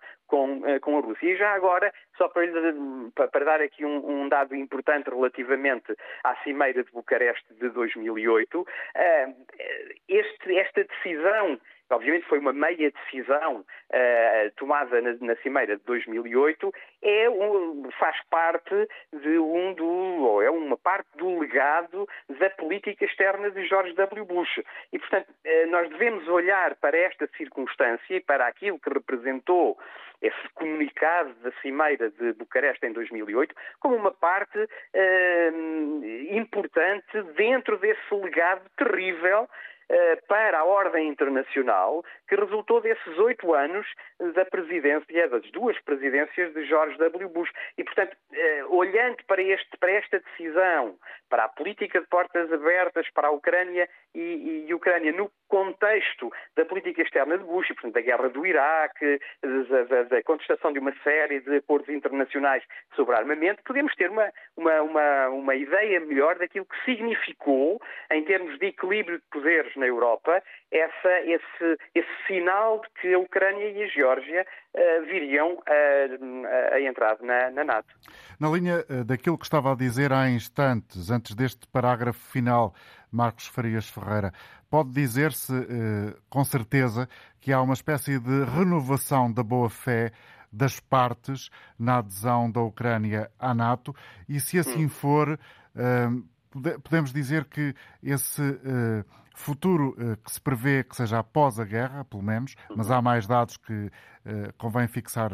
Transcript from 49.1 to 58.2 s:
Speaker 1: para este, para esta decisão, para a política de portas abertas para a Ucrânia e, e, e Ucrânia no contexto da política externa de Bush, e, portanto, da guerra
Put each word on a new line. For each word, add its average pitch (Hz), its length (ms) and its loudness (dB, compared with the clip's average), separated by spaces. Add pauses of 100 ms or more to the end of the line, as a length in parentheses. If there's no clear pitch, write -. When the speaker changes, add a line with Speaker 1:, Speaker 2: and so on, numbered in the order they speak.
Speaker 1:
para 190 160 2
este, 190 360 -2
para 180 140 2
esta 202 280 0
decisão, 160 760 0 (320)
para 117 160 2
a 110 40 0
política 185 520 -4
de 156 60 -8
portas 170 440 0
abertas 165 600 2
para 147 180 2
a - 20 4
Ucrânia 175 560 0 (280)
e, 165 60 -8
e, 160 480 -6
e 170 60 -2
Ucrânia 165 380 2
no 196 180 -4 (180)
contexto 196 840 0 (240)
da 160 80 4
política 175 380 -4
externa 151 340 2
de 196 80 -4
Bush, 170 240 -2
e, - 60 -6
portanto, 117 200 -8
da 120 60 2
guerra 123 300 2